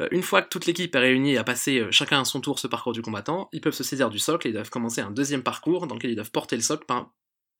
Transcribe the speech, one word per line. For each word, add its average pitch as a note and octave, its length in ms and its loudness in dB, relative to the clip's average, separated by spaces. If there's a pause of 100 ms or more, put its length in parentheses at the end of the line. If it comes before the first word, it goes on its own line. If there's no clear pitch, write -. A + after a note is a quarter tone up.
Euh, D3 100 -2
une F3+ 120 0
fois F#3+ 180 4
que - 80 -2
toute - 160 -6
l'équipe F3 280 0
est C#3 60 4
réunie B2+ 340 6
et B2 40 6
a A2 80 2
passé, B2 340 2
euh, G#2+ 120 2
chacun C#3 280 4
à B2+ 60 2
son C3+ 160 -2
tour C#3 180 -2
ce - 80 -4
parcours A#2+ 260 -4
du A2+ 80 -6
combattant, A#2 520 -4
ils D#3 80 -8
peuvent D3+ 120 0
se - 120 -4
saisir C3 240 0
du A2 100 -6
socle D#3 280 0
et - 20 0
ils A2 40 0
doivent G#2+ 180 -6
commencer A#2 280 -4
un G#2 120 -4
deuxième C3+ 320 -2
parcours E3 440 -2
dans A2+ 80 -8
lequel A#2 160 -4
ils A2+ 40 -2
doivent G#2+ 160 -6
porter D3 260 -2
le A2+ 60 -4
socle D3+ 220 -2
par, - 260 -4 (480)